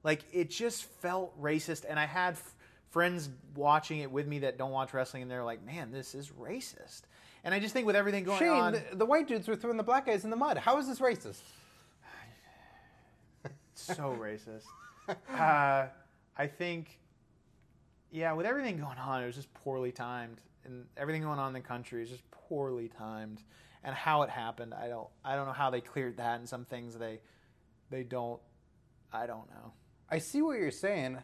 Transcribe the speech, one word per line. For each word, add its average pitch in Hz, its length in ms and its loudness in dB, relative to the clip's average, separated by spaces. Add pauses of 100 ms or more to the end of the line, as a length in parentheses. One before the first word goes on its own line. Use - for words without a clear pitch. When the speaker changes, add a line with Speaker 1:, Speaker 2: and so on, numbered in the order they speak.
Speaker 1:
Like, 156 280 2
it 175 180 2
just 233 360 -2
felt - 560 -4
racist, 156 460 0
and 151 120 2
I 151 60 6
had 180 300 2
f-, - 200 -16 (360)
friends 170 380 2 (260)
watching 151 440 4
it 139 120 -4
with 143 160 0
me 147 120 -2
that 131 180 0
don't 135 140 -2
watch 131 220 0
wrestling, 131 300 0
and 127 80 -8
they're 123 120 -4
like, 117 220 -4
"Man, 131 260 -8
this 135 240 -10
is 143 160 -10
racist." 143 680 -10 (420)
And 180 120 2
I 202 40 4
just 214 140 -2
think 240 140 2
with 202 80 6
everything 202 280 4
going 190 140 2
Speaker 2:
Shane, 330 140 6
Speaker 1:
on 214 220 6
Speaker 2:
the, 226 100 0 (100)
the 202 120 4
white 294 220 6
dudes 226 200 0
were 220 80 2
throwing 233 220 -2
the 220 60 0
black 262 220 4
guys 208 200 2
in 220 40 -2
the 226 60 0
mud. 247 240 2
How 262 180 6
is 269 100 0
this 254 120 -4
racist? 233 400 0 (2250)
Speaker 1:
So 139 440 -4
racist. 110 460 -8 (420)
Speaker 2:
<laughs> 196 100 -4 (160)
Speaker 1:
Uh, 143 540 6 (500)
I 147 100 0
think, 170 520 -6 (1120)
yeah, 160 220 0
with 165 120 0
everything 247 320 0
going 139 200 -6
on, 131 260 -2
it - 20 -4
was 123 100 -6
just 139 200 -14
poorly 127 360 -2
timed, 120 480 -8 (240)
and 123 220 -12 (100)
everything 156 280 -2
going 151 160 -2
on 135 80 0
in 131 60 -4
the 127 140 -6
country 120 360 -6
is 117 60 -8
just 123 220 -14
poorly 131 560 -4
timed. 107 540 -10 (420)
And 135 120 -6
how 151 260 4
it 135 80 2
happened, 117 460 -6
I 117 120 -6
don't, 117 200 -6 (180)
I 135 100 0
don't 139 120 -2
know 131 60 -4
how 135 180 2
they 123 100 0
cleared 123 360 -4
that, 120 220 0
and 120 80 -12
some 120 180 -8
things 120 320 -10
they, 110 220 -6 (680)
they 131 140 -6
don't, 120 360 -4 (720)
I 113 140 -2
don't 113 240 -10
know. 110 240 -18 (360)
Speaker 2:
I 160 100 2
see 277 240 0
what 285 160 2
you're 156 120 2
saying. 143 520 0